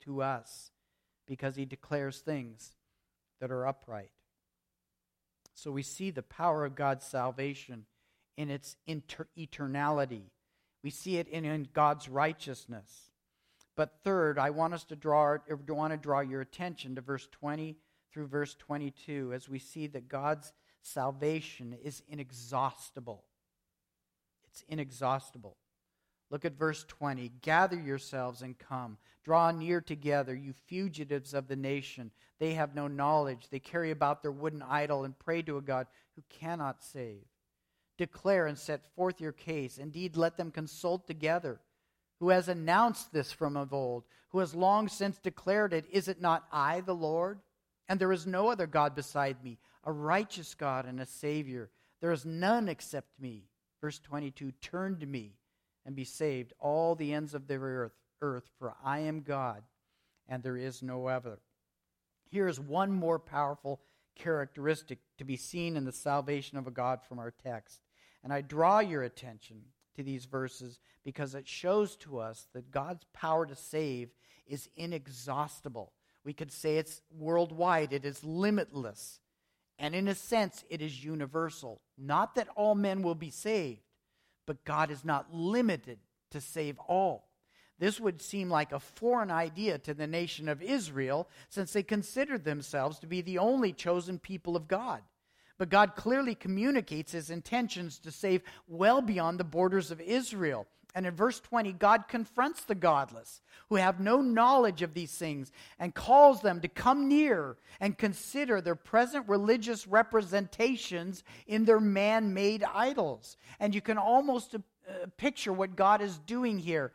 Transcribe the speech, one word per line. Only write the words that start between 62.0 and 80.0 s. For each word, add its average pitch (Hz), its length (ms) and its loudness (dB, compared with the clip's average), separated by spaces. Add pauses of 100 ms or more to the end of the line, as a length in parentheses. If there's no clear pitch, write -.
Here 196 180 2
is 147 120 -2
one 165 320 0
more 170 260 2
powerful 139 640 -4 (340)
characteristic 147 840 -4 (180)
to 139 80 -12
be 135 100 -6
seen 170 400 -6
in 143 80 -2
the 131 80 -6
salvation 139 680 -4
of 131 80 -8
a 131 40 -10
God 123 320 -2
from 123 140 -14
our 117 140 -10
text. - 500 -12 (420)
And 131 80 -8
I 143 100 -2
draw 160 380 6
your 170 220 2
attention 113 600 -12 (340)
to 143 80 -8
these 131 220 -8
verses 131 540 -8 (240)
because 139 300 -8
it 135 140 -12
shows 196 500 0
to 139 220 -10
us 113 340 -10
that 127 160 -14
God's 147 440 -6
power 160 340 2
to 139 80 -12
save 127 560 -4 (340)
is 139 300 -10
inexhaustible. 139 1200 -8 (320)
We 147 80 -8
could 147 180 -10
say 156 260 0
it's 160 320 -4
worldwide, 165 840 2
it 139 120 -2
is 143 180 -8
limitless. 160 1000 -2 (580)
And 151 160 -4
in 196 140 0